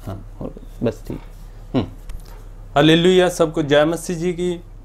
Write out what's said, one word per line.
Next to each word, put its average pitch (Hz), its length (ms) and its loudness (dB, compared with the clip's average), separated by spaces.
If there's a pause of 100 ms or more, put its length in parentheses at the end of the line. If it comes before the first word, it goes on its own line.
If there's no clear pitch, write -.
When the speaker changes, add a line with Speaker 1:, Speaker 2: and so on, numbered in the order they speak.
Speaker 1:
हाँ, - 360 -12
और - 60 -8
करो। - 380 -8
बस - 220 -4
ठीक। - 100 -8 (560)
हम्म। 117 120 0 (880)
Speaker 2:
हालेलुया, 170 540 6
सबको 165 340 0
जय 147 220 6
मसीह 165 320 -2
जी 175 160 -2
की, 175 280 -4 (240)